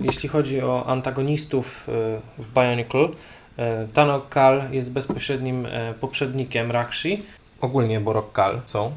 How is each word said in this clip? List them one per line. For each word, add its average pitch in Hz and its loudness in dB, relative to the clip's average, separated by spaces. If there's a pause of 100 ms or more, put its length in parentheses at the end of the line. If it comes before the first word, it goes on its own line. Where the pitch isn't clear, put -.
jeśli 131 -2
chodzi 135 0
o 127 0
antagonistów, 135 -2
e, 110 -2 (220)
w 113 -16
Bionicle, 123 4 (480)
e, 113 -2
Tanok 143 4
Kal 135 6
jest 127 -4
bezpośrednim, 131 -2
e, 117 -4
poprzednikiem 127 -2
Rakshi. 156 -2 (400)
Ogólnie 120 2
Borok 107 0
Kal 104 2
są. 110 -2